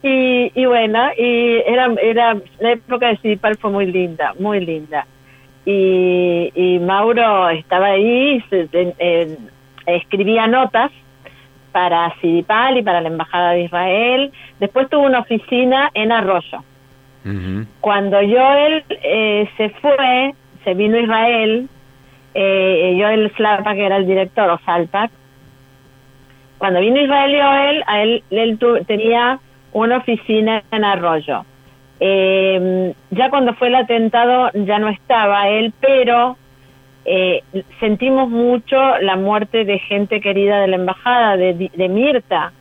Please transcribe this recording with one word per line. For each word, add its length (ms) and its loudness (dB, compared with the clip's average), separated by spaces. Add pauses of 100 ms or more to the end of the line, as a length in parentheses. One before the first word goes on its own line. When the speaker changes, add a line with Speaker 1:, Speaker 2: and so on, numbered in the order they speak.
Speaker 1:
Y, 500 0
y 140 0
bueno, 320 2 (180)
y 480 0
era, 260 2 (100)
era, 360 2 (220)
la 120 0
época 380 -2
de 80 0
Cidipal 400 -2
fue 140 -4
muy 160 -2
linda, 520 -4
muy 240 -2
linda. 420 -8 (600)
Y, 880 0
y 260 0
Mauro 720 2
estaba 380 -2
ahí, 640 2
se, 220 -2
en, 280 -2
en, 380 -2 (500)
escribía 600 0
notas 440 0 (800)
para 500 0
Cidipal 560 0
y 60 0
para 180 0
la 80 -4
Embajada 420 -2
de 120 0
Israel. 680 -2 (300)
Después 280 0
tuvo 160 2
una 140 2
oficina 760 0
en 200 -2
Arroyo. 460 -2 (680)
Speaker 2:
Ujú. 400 -6 (160)
Speaker 1:
Cuando 400 0
yo, 320 4
él, 300 2 (200)
eh, 540 -2
se 120 -2 (120)
fue, 520 0 (300)
se 120 -2
vino 220 2
a 40 2
Israel, 640 0 (680)
eh, 640 0
Joel 380 2
Slapak, 400 0
que 100 -2
era 120 0
el 100 0
director, 420 0
o 160 0
Salpak, 460 -2 (1500)
cuando 220 0
vino 200 2
a 40 2
Israel, 380 2
Joel, 460 2
a 160 0
él, 260 0
él 280 -2
tu-, 280 0
tenía 540 0 (340)
una 240 0
oficina 760 -2
en 140 -2
Arroyo. 600 -2 (540)
Eh, 960 0 (180)
ya 180 0
cuando 260 0
fue 140 -2
el 60 0
atentado 800 2
ya 260 -2
no 100 -2
estaba 600 0
él, 300 -2
pero, 580 2 (680)
eh, 380 0 (360)
sentimos 500 0
mucho 480 0 (220)
la 160 0
muerte 500 -2
de 140 -2
gente 420 -4
querida 380 0
de 80 2
la 100 0
embajada, 600 0
de, 360 0
de 160 -2
Mirta. 720 -2